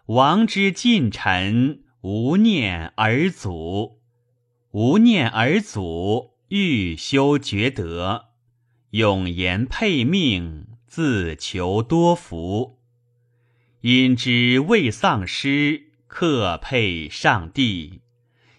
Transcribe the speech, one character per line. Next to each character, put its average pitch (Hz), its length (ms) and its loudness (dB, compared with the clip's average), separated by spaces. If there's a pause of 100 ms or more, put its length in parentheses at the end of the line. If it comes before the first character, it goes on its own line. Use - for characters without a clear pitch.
王 143 400 4
之 196 240 0
近 185 400 2
臣， 131 720 0 (200)
无 113 340 -2
念 117 580 2
而 117 340 2
祖。 92 760 -6 (680)
无 123 280 2
念 214 300 6
而 131 320 2
祖， 95 760 -4 (140)
欲 135 460 0
修 139 420 0
厥 110 340 -2
德。 87 560 -6 (640)
永 101 380 2
言 90 380 -2
配 160 380 -2
命， 98 640 -2 (180)
自 104 480 -2
求 95 480 -4
多 170 320 2
福。 95 640 -6 (1000)
因 127 340 4
之 123 460 2
未 160 320 2
丧 127 340 0
失， 147 680 -4 (120)
克 117 520 -2
配 90 500 -4
上 98 420 -2
帝。 90 520 -4 (560)